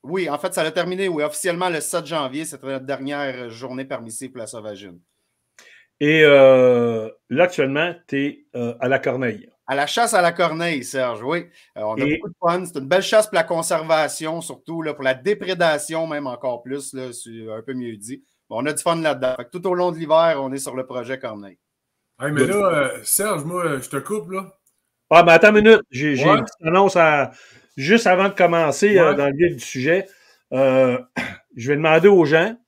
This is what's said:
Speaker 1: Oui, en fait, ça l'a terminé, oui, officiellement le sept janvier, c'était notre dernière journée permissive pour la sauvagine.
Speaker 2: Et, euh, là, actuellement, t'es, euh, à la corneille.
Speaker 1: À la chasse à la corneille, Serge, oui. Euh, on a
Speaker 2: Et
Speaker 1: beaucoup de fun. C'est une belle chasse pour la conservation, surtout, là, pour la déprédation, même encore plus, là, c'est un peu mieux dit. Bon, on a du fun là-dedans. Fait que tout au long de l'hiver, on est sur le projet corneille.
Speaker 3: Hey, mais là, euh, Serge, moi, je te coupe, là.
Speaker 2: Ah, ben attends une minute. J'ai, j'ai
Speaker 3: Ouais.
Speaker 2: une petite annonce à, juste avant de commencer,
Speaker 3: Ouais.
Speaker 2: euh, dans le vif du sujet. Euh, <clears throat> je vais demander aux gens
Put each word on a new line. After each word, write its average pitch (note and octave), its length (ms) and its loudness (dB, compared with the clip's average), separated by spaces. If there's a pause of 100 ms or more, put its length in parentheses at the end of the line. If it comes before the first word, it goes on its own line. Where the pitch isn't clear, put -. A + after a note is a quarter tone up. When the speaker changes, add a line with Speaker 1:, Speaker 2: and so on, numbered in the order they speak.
Speaker 1:
Oui, E3 260 -4
en C#3+ 80 -4
fait, F#3 160 -6
ça F3+ 100 -2
l'a D#3 80 -2
terminé, F3+ 360 -4
oui, D#3 160 -2
officiellement F3 460 -4
le D#3+ 120 -4
sept E3 240 -6
janvier, D3 400 -6
c'était D3 220 -14
notre C3+ 180 -8
dernière C3+ 640 -8
journée B2+ 360 -12
permissive B2 440 -12
pour B2+ 120 -18
la A2 60 -10
sauvagine. G2+ 520 -16 (1000)
Speaker 2:
Et, D#3 240 4
euh, B2+ 840 6 (200)
là, C3+ 160 2
actuellement, D3+ 480 -2 (140)
t'es, C#3 380 -6 (100)
euh, A#2+ 240 -6
à C3 80 -4
la C3 120 0
corneille. B2 500 -6 (180)
Speaker 1:
À C3 80 -4
la C#3+ 120 -2
chasse A#3 260 -2
à F#3+ 80 4
la E3+ 120 2
corneille, E3 500 -2
Serge, A#2+ 400 -6
oui. E3+ 220 -6 (320)
Euh, G#2+ 40 -10
on G#2+ 140 -4
a A2 100 -6
Speaker 2:
Et D3+ 120 -2
Speaker 1:
beaucoup F#3 120 -12
de E3+ 120 -18
fun. F3+ 240 -2
C'est E3+ 140 -12
une C3+ 80 -10
belle F3+ 140 2
chasse G#3+ 260 2
pour G#3 80 -10
la E3+ 80 2
conservation, D#3+ 1000 -2
surtout, E3 400 -12
là, D3+ 120 -6
pour C#3 100 -12
la C3 100 2
déprédation, E3 920 -2
même D3 220 -8
encore B2 340 -8
plus, C3+ 320 -10
là, B2+ 200 -12
c'est A2+ 360 -16
un A2 120 -10
peu C3 120 -12
mieux A#2+ 220 -8
dit. A#2 280 -16 (260)
Bon, A2 120 -6
on C3 40 -4
a D3+ 80 -2
du C#3+ 100 -6
fun E3+ 180 0
là-dedans. C3 360 -2
Fait - 80 -12
que - 60 -20
tout F3+ 160 -14
au F#3 60 0
long F3+ 180 0
de D#3+ 60 -12
l'hiver, D#3+ 420 2
on C3+ 120 -6
est C3+ 60 -8
sur C3+ 180 -10
le B2+ 100 -8
projet B2 320 -8
corneille. G#2 400 -14 (640)
Speaker 3:
Hey, C#3 120 -4
mais C3+ 140 2
là, G3 100 -2 (180)
euh, C3 300 -2
Serge, F#3+ 420 -4
moi, E3+ 340 -4
je B2 100 -14
te D3 80 -8
coupe, F3+ 340 -8
là. F#3+ 260 -12 (520)
Speaker 2:
Ah, E3 140 8
ben E3+ 100 8
attends G#3 220 8
une G#3+ 80 6
minute. A3 180 8 (100)
J'ai, C#3 240 -2
j'ai B2+ 100 -2
Speaker 3:
Ouais. - 120 4
Speaker 2:
une - 60 -4
petite F3 240 -12
annonce F#3 300 2
à, D3+ 340 2 (460)
juste F#3 300 2
avant F#3 220 4
de G3 40 -6
commencer, E3+ 640 2
Speaker 3:
Ouais. F#3 40 8
Speaker 2:
euh, D#3 140 6
dans C#3+ 140 0
le C#3 80 -2
vif D#3+ 200 0
du B2 80 -14
sujet. E3 440 -2 (440)
Euh, C3 480 2 (160)
<clears throat> - 400 -14
je A#2 160 -8
vais C#3+ 60 2
demander D#3+ 320 4
aux F#3 160 6
gens E3 300 2 (120)